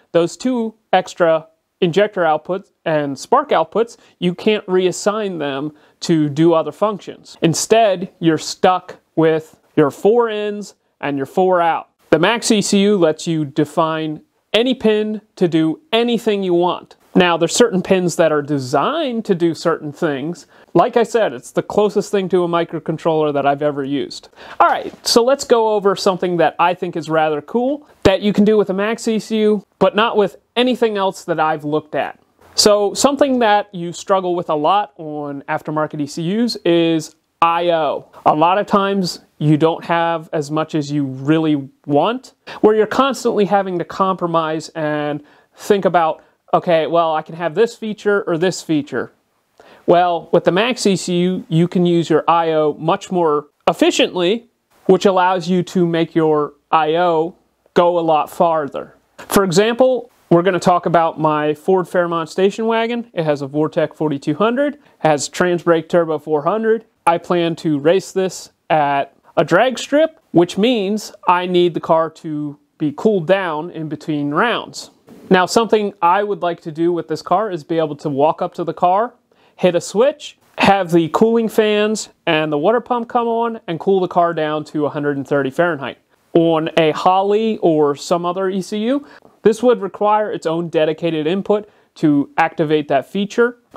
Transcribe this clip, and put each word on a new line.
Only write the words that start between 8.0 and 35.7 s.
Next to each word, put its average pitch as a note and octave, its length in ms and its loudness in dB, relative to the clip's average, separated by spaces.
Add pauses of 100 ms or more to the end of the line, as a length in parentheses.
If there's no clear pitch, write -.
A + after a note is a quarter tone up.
you're D#3+ 180 2
stuck - 600 -2 (180)
with D#3+ 420 0 (200)
your D3 120 4
four A#3 380 2
ins G#3 480 -8 (240)
and C#3+ 160 -6
your C3+ 120 -4
four F#3 340 2
out. E3 300 -2 (180)
The D#3 100 4
Max G#3 320 0
E G#3 100 4
C G3+ 200 2
U G3+ 160 4
lets D#3 280 0
you D#3+ 200 -2
define D#3 760 -2 (320)
any A#3+ 200 2
pin G#3+ 480 -2 (140)
to F#3 120 2
do D#3+ 320 0 (120)
anything A3+ 500 0
you F#3 120 -2
want. F3 420 -2 (180)
Now, F3+ 240 4
there's E3 180 0
certain F#3+ 280 2
pins F3+ 320 0
that D#3+ 160 2
are D3+ 100 0
designed D3+ 840 -2
to G3 100 0
do E3 180 0
certain D3+ 380 -4
things. D3 560 -6 (260)
Like A3 240 2
I A#3 60 4
said, G3+ 300 0
it's - 180 -16
the F3 100 -2
closest G#3 500 -2
thing G3 180 -2
to F3+ 140 2
a F3 40 -2
microcontroller D#3+ 840 -2
that C#3 120 -2
I've C#3+ 160 0
ever C#3+ 220 -2
used. C3+ 460 -6 (300)
All F4 80 6
right, B3+ 240 -2 (140)
so - 180 2
let's C4+ 200 0
go A3 320 -2
over G3 200 0
something F3+ 420 -2
that D#3+ 200 2
I F3 160 2
think F3 220 -8
is D#3 120 -8
rather D#3 340 0
cool C4 460 -4 (140)
that F#3+ 200 2
you G3+ 120 0
can G#3 120 2
do G#3+ 120 4
with G3 140 2
a - 20 -4
Max G#3 340 -4
E A3 120 -2
C G#3+ 220 -4
U, G#3+ 220 0 (140)
but F#3+ 180 2
not G#3+ 220 0
with G3 200 0 (180)
anything A#3 420 0
else F#3+ 280 -4
that E3 140 -4
I've D#3 260 -2
looked D3 280 -4
at. B2+ 240 -6 (380)
So G#3 400 4
something C4+ 440 2
that G#3 360 2
you E3+ 180 -8
struggle F#3 400 -2
with F3 160 -4
a D#3+ 60 0
lot F3 420 0
on D3 520 -10
aftermarket D#3 520 -4